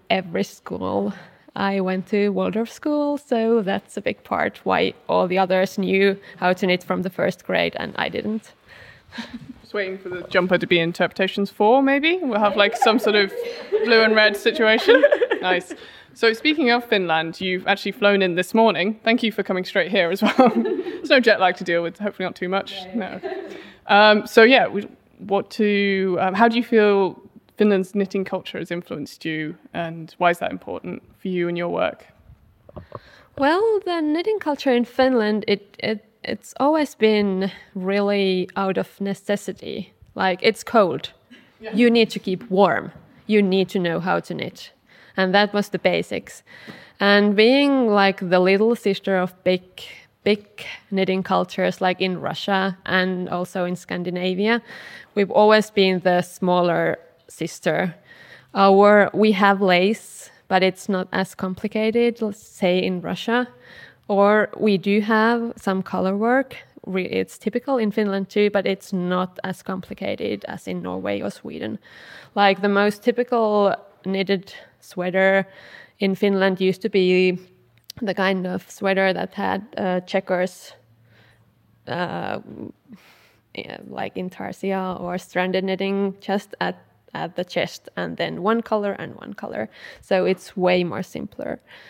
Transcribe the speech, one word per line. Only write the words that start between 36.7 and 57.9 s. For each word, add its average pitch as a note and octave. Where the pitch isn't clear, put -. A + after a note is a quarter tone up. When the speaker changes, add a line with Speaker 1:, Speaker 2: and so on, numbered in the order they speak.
Speaker 1:
been G3+
really G3
out F#3+
of -
necessity. -
Like, F#3
it's A3
cold. -
Speaker 2:
Yeah. A3
Speaker 1:
You A#3+
need A3+
to G3+
keep -
warm. F#3
You G#3
need F#3+
to G3
know E3+
how E3+
to E3+
knit. -
And F#3+
that G#3
was G3+
the F3+
basics. -
And G3+
being, C4
like, G3
the F3+
little G3
sister G3
of F3+
big, F#3
big G#3
knitting F#3+
cultures, F#3
like F#3
in F#3
Russia F#3+
and F#3
also F3+
in F3+
Scandinavia, F3+
we've G3+
always G#3+
been F#3+
the F3+
smaller F3
sister. E3